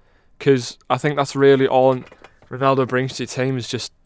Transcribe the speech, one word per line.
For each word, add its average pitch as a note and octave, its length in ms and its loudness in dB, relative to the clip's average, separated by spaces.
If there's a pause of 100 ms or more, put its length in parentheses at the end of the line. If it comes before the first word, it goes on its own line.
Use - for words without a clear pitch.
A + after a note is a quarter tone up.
(380)
'Cause C3+ 400 0 (100)
I B2 80 0
think C#3+ 200 -2
that's C#3 200 -4
really C#3 320 4
all C3 280 2 (540)
Ronaldo C3 380 0
brings B2+ 280 -2
to B2+ 80 -8
your - 40 -6
team C3 300 -4
is A2+ 100 -8
just - 240 -8 (140)